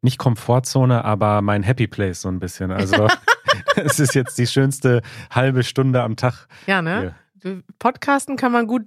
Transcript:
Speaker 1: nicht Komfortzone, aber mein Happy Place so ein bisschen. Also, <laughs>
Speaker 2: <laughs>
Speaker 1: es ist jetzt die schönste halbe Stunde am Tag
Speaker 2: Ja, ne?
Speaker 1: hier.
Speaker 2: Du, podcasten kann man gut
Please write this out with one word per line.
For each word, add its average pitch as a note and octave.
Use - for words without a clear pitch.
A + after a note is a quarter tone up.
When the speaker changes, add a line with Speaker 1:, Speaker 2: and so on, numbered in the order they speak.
Speaker 1:
nicht B2+
Komfortzone, B2
aber G#2
mein G#2
Happy A2+
Place F#2+
so F#2+
ein F#2
bisschen. F2+
Also, F#2+
<laughs> C5
Speaker 2:
<laughs> -
Speaker 1:
es D#3
ist C#3+
jetzt C3
die B2
schönste C3
halbe C3
Stunde B2+
am A2+
Tag -
Speaker 2:
Ja, G3
ne? F3
Speaker 1:
hier. -
Speaker 2:
Du, F#3
podcasten C4+
kann B3+
man A#3
gut A3+